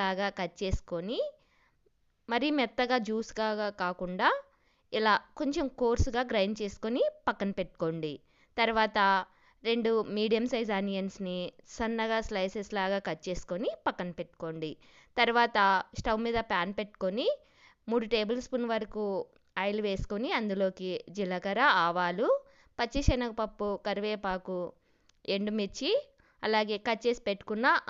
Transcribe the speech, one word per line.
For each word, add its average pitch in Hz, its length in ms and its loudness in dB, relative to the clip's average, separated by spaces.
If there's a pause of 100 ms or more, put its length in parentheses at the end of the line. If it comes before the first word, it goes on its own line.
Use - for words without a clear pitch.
లాగా 190 260 0 (120)
కట్ 180 240 -4
చేసుకొని, 190 540 -4 (1160)
మరీ 240 160 2 (100)
మెత్తగా 247 380 0 (100)
జ్యూస్గా 214 640 -2 (140)
కాకుండా 185 460 0 (720)
ఇలా 220 160 4 (240)
కొంచెం 285 300 0 (140)
కోర్సుగా 240 500 2
గ్రైండ్ 208 300 2
చేసుకొని 220 420 -2 (240)
పక్కన 202 220 0 (100)
పెట్టుకోండి. 165 520 -4 (480)
తర్వాత 220 380 2 (720)
రెండు 226 220 2 (260)
మీడియం 220 340 2
సైజ్ 226 280 -2
ఆనియన్స్‌ని 190 580 -4 (380)
సన్నగా 226 420 0 (100)
స్లైసెస్ 196 420 -4 (100)
లాగా 196 180 0 (100)
కట్ 160 200 -6
చేసుకొని 180 420 -4 (180)
పక్కన 180 220 -4 (100)
పెట్టుకోండి. 160 500 -8 (520)
తర్వాత 233 340 4 (440)
స్టవ్ 226 260 0
మీద 233 120 0 (140)
ప్యాన్ 190 300 0
పెట్టుకొని 208 460 -2 (640)
మూడు 233 240 2
టేబుల్ 220 320 0
స్పూన్ 240 260 -2
వరకు 214 320 -4 (540)
ఆయిల్ 208 240 0
వేసుకొని 208 540 -2
అందులోకి 190 500 0 (280)
జీలకర్ర, 196 440 -2 (240)
ఆవాలు, 175 420 0 (520)
పచ్చిశనగపప్పు, 226 920 0 (180)
కరివేపాకు, 202 680 -4 (800)
ఎండుమిర్చి, 208 560 -2 (560)
అలాగే 214 300 0 (100)
కట్ 226 180 -2
చేసి 240 240 0
పెట్టుకున్న 208 380 -2 (240)